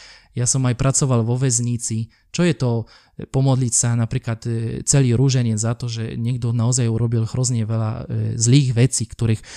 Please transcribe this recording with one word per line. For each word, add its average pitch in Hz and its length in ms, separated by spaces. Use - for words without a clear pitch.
Ja 120 80
som 135 180
aj 123 140
pracoval 131 480
vo 120 80
väznici. 120 800
Čo 175 160
je 165 80
to, 127 160
e, - 80
pomodliť 131 480
sa 120 240
napríklad, 117 480
e, 120 40
celý 127 320
rúženec 123 400
za 113 160
to, 120 160
že 113 240
niekto 117 400
naozaj 120 320
urobil 113 400
hrozne 120 400
veľa, 110 260
e, 123 100
zlých 127 320
vecí, 120 340
ktorých 110 380